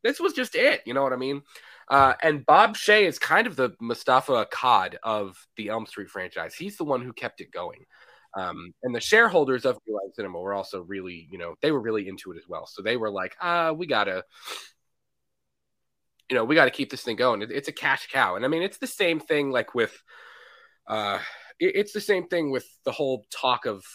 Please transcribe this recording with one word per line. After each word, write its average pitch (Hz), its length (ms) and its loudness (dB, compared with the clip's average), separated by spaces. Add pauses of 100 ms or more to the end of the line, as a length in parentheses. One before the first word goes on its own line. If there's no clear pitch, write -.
this 254 160 0
was 349 140 0
just 247 220 -4
it." 247 300 4
You 120 80 -6
know 135 100 2
what 131 100 0
I 127 40 -4
mean? 139 260 -4 (440)
Uh, 135 360 6
and 151 200 2
Bob 208 320 8
Shaye 208 280 6
is 165 160 0
kind 202 260 4
of 180 100 -6
the 127 240 0
Mustafa 120 680 2
Akkad 101 560 2
of 104 340 -4 (180)
the 104 140 -8
Elm 110 160 -4
Street 98 240 -14
franchise. 90 460 -10
He's 196 220 -10
the 175 60 -6
one 131 200 -2
who 123 100 -12
kept - 280 -10
it - 100 -18
going. - 340 -10 (500)
Um, 87 460 -10
and 123 120 -6
the 113 60 -6
shareholders 170 680 4
of 101 120 2 (100)
New 110 60 -6
Line 98 220 -6
Cinema 92 240 -8
were 98 160 -4
also 95 260 -8
really, 87 500 -10
you 95 60 -14
know, 85 240 -8
they 156 100 2
were 143 80 0
really 110 280 -4
into 95 240 -14
it 82 60 -16
as - 120 -20
well. 85 160 -10
So - 160 -16
they 113 160 -2
were 107 140 -4
like, 95 280 -8
"Uh, 170 380 -2
we 175 80 -8
gotta, 101 380 -2 (2000)
you 131 60 -2
know, 117 80 4
we 139 120 2
gotta 135 160 8
keep - 180 -6
this - 140 -10
thing 110 140 -4
going." 117 260 2
It, 113 80 -10
it's 143 160 -6
a 156 40 -6
cash - 400 -2
cow. 107 240 2
And 107 80 -4
I 131 40 0
mean, 165 160 0
it's 196 160 -8
the 262 80 -8
same 165 320 0
thing, 143 320 -2
like, 120 240 -2
with, 113 200 0 (920)
uh, 101 320 -2 (400)
it, 180 160 0
it's 202 180 -2
the 208 80 -6
same 185 260 0
thing 165 220 -2
with 131 180 -2 (160)
the 127 80 -2
whole 131 380 -4
talk 123 380 0
of 101 280 -6